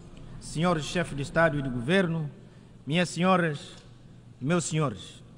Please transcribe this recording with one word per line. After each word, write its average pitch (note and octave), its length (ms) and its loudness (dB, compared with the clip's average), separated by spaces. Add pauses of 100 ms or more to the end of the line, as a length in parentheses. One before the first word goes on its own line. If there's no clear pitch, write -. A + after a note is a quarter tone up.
(400)
Senhores E3 460 0
Chefe E3 300 -2
de C#3 80 -4
Estado D#3+ 340 4
e C#3+ 60 -2
de C#3 60 -4
Governo, D#3+ 600 2 (560)
minhas E3 240 2
senhoras E3+ 640 2 (680)
e A#2+ 60 -8
meus E3 200 2
senhores C3+ 580 -4 (140)